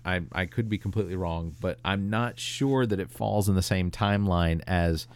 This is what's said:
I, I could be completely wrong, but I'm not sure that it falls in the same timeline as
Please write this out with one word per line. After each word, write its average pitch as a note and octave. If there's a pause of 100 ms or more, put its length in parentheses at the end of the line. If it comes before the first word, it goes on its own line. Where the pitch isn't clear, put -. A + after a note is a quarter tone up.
I, F2+ (100)
I F#2
could A2+
be G#2
completely F#2+
wrong, E2
but F#2
I'm G2
not A#2
sure C3+
that G2+
it F#2+
falls G#2
in G2
the F#2
same F2+
timeline F2+
as E2+